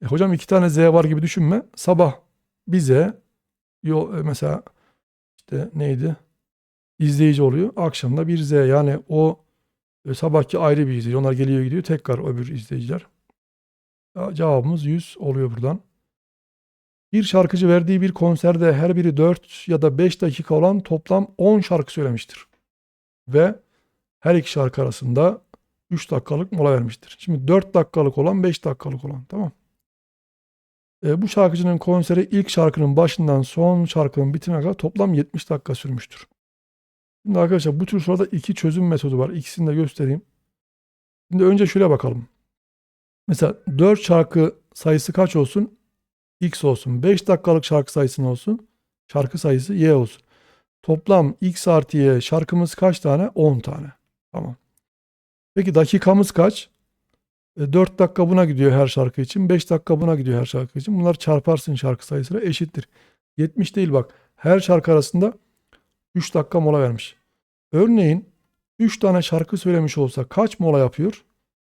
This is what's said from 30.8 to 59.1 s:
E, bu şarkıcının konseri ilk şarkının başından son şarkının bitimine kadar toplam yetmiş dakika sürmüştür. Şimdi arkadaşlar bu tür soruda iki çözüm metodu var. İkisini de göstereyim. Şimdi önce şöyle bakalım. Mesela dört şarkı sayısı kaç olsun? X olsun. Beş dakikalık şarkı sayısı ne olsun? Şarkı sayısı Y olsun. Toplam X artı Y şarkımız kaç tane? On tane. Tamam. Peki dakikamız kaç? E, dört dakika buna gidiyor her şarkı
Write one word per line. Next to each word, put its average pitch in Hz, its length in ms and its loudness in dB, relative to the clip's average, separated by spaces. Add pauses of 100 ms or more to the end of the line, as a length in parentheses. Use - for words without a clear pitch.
E, 160 160 0
bu 214 60 -4
şarkıcının 180 500 2
konseri 175 520 0
ilk 202 200 -2
şarkının 151 460 2
başından 151 460 2
son 175 420 0
şarkının 143 500 -2
bitimine 160 280 -4
kadar 185 120 -2
toplam 185 400 -2
yetmiş 147 360 -4
dakika 139 240 -4
sürmüştür. - 520 -12 (1000)
Şimdi 202 120 0
arkadaşlar 165 420 0
bu 185 60 -2
tür 202 140 -2
soruda 180 260 0
iki 180 280 -6
çözüm 175 340 0
metodu 139 300 -2
var. 131 120 -2
İkisini 170 360 -6
de 151 80 0
göstereyim. 151 480 -2 (1080)
Şimdi 180 140 2
önce 202 220 6
şöyle 190 240 2
bakalım. 123 380 -2 (1000)
Mesela 160 260 0 (240)
dört 208 220 4
şarkı 165 580 0 (160)
sayısı 156 380 -2
kaç 185 240 0
olsun? 180 420 -2 (600)
X 175 240 -4
olsun. 123 380 -2
Beş 185 260 2
dakikalık 170 360 2
şarkı 147 280 -2
sayısı 139 300 -2
ne 131 40 0
olsun? 208 420 -4 (440)
Şarkı 143 260 -2
sayısı 147 360 -2
Y 160 200 4
olsun. 123 280 -2 (600)
Toplam 160 580 2
X 185 280 -4
artı 160 280 2
Y 135 240 4
şarkımız 165 540 -2
kaç 185 260 0
tane? 160 280 0
On 151 320 2
tane. 143 320 -12 (400)
Tamam. - 240 -10 (960)
Peki 190 200 -2
dakikamız 185 580 4
kaç? 196 380 0 (840)
E, 143 160 -4
dört 180 260 2
dakika 180 300 2
buna 185 160 4
gidiyor 139 280 2
her 135 140 4
şarkı 127 340 -2